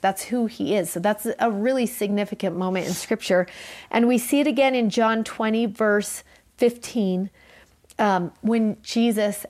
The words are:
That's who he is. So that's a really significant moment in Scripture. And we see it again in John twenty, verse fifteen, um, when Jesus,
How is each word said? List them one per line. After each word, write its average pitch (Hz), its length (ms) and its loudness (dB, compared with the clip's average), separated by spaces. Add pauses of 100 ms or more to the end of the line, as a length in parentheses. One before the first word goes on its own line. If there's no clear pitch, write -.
That's 190 240 -2
who 233 200 0
he 208 300 -2
is. 175 160 0
So 175 80 -6
that's 208 260 0 (140)
a 233 100 2
really 233 360 0
significant 202 720 -2
moment 185 280 -2
in 180 80 -2
Scripture. 180 540 0 (420)
And 233 180 4
we 247 100 4
see 285 240 2
it 277 40 4
again 269 300 2
in 233 140 2
John 226 340 2
twenty, 220 420 -2
verse 208 580 0 (340)
fifteen, 202 720 0 (680)
um, 190 440 2
when 220 420 2
Jesus, 214 680 0